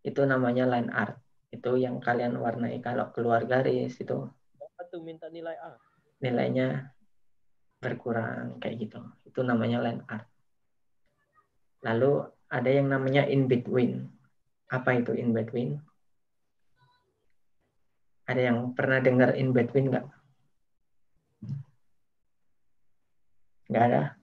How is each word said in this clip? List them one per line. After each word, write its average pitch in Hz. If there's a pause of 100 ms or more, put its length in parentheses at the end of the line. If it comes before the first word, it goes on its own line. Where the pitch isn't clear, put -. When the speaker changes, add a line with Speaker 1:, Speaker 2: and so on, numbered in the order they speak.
Speaker 1:
Itu -
namanya 127
line 120
art. 113 (320)
Itu 123
yang 127
kalian 120
warnai. 120
Kalau 120
keluar 117
garis 127
itu 135 (280)
Speaker 2:
Apa -
tuh 175
minta 160
nilai 165
A? 156 (400)
Speaker 1:
nilainya 131 (840)
berkurang 123
kayak -
gitu. 120 (220)
Itu -
namanya 120
line 120
art. 110 (1600)
Lalu 120 (220)
ada 127
yang 139
namanya 135
in 135
between. 127 (580)
Apa 127
itu 120
in 117
between? 117 (2500)
Ada 127
yang 123
pernah 131
dengar 127
in 131
between 127
nggak? 127 (3500)
Nggak 120
ada? 131 (200)